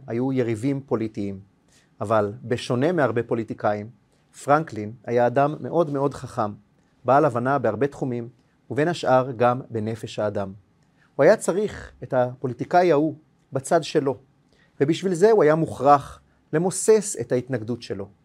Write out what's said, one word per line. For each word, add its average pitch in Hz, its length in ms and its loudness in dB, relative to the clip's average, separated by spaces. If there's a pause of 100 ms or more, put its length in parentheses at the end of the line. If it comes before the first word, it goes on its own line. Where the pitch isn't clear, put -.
היו 127 260 -2
יריבים 123 480 -2
פוליטיים, 107 580 -4 (640)
אבל 104 320 0 (100)
בשונה 123 480 -2
מהרבה 120 320 0
פוליטיקאים, 113 640 -4 (540)
פרנקלין 135 500 -2 (120)
היה 120 220 2
אדם 139 320 0
מאוד 156 300 -2
מאוד 139 240 -2
חכם, 110 380 -6 (540)
בעל 139 200 6
הבנה 131 340 0
בהרבה 113 280 -2
תחומים, 120 420 -8 (400)
ובין 139 180 -2
השאר 131 440 2
גם 123 380 0
בנפש 113 500 -6
האדם. 101 340 -4 (640)
הוא 135 80 2
היה 202 140 6
צריך 202 540 -4 (120)
את - 100 -10
הפוליטיקאי 127 800 2
ההוא 151 240 2 (380)
בצד 151 300 0
שלו, 139 340 -2 (640)
ובשביל 165 320 0
זה 190 180 4
הוא 202 120 6
היה 151 120 6
מוכרח 143 640 2 (320)
למוסס 196 680 0
את 120 100 -8
ההתנגדות 123 500 -4
שלו. 98 260 -10 (180)